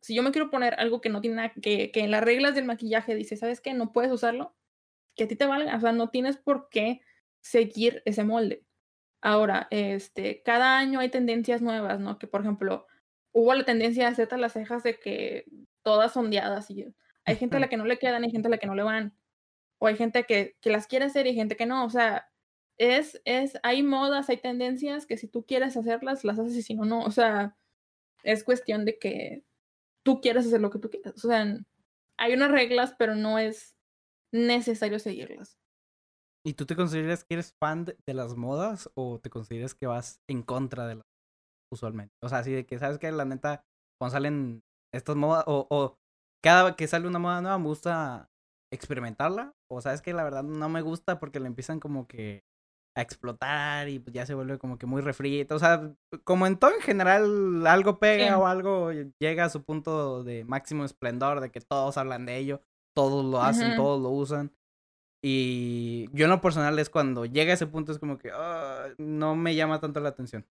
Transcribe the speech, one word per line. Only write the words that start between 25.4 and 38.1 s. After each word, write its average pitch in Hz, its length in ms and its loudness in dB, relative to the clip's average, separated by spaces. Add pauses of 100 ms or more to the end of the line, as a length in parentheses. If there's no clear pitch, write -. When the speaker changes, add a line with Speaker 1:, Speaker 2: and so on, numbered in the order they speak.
Speaker 1:
quieres 262 300 0
hacerlas, 247 480 -2
las 208 140 0
haces 233 180 -2
y 233 60 -4
si 220 120 -8
no, 214 100 -2
no. 226 200 0
O 214 60 0
sea, 208 460 2 (680)
es 214 200 0
cuestión 220 420 0
de 220 120 -2
que - 460 -8 (600)
tú 262 160 4
quieras 240 260 4
hacer 226 160 4
lo 202 80 2
que 208 100 -6
tú 220 100 -8
quieras. - 340 -12
O 233 40 2
sea, 220 180 2 (720)
hay 240 160 2
unas 277 180 4
reglas, 247 460 2
pero 220 180 2
no 214 220 0
es 220 380 -6 (560)
necesario 233 680 2
seguirlas. - 580 -12 (840)
Speaker 2:
¿Y 151 100 -4
tú 143 120 -8
te 160 100 -4
consideras 165 480 -2
que - 100 -6
eres 165 260 -8
fan 156 240 -2
de, 170 120 -10 (100)
de 135 80 -8